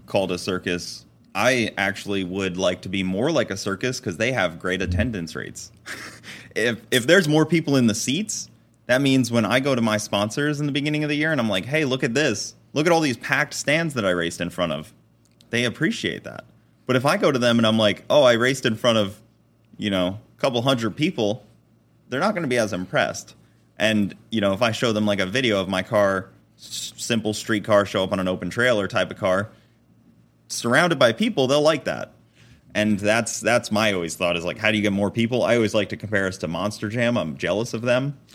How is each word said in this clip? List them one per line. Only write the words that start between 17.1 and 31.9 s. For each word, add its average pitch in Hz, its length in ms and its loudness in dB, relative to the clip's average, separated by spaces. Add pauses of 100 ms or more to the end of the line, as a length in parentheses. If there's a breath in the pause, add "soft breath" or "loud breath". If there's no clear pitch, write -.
go 208 120 2
to 135 80 2
them 117 220 4
and 113 80 4
I'm 110 100 4
like, 107 320 2
"Oh, 147 140 6
I 123 120 8
raced 127 300 0
in 110 120 0
front 117 220 2
of, 101 200 -2 (580)
you 104 120 -4
know, 95 280 0 (200)
a - 20 -20
couple 127 220 0
hundred 117 340 0
people," 123 500 -2 (640)
they're 127 140 -4
not 208 140 0
gonna 170 120 -4
be 123 100 0
as 110 140 0
impressed. 92 640 -4 (420 soft breath)
And, 104 380 0 (140)
you 113 100 -2
know, 98 140 2
if 95 80 -4
I 117 100 4
show 113 220 0
them, 107 120 0
like, 104 140 0
a 98 60 0
video 107 340 0
of 92 80 -2
my 95 160 -2
car, 98 460 0 (280)
s-, - 380 -12
simple 110 380 -2
street 107 320 -4
car, 101 200 4
show 98 160 -2
up 95 120 -2
on 95 80 0
an 92 80 -2
open 92 200 -4
trailer 117 380 2
type 92 240 -2
of 90 60 -14
car, 98 320 0 (960 soft breath)
surrounded 151 520 2
by 123 120 8
people, 170 360 0
they'll 143 140 4
like 156 220 2
that. 67 300 -6 (600 soft breath)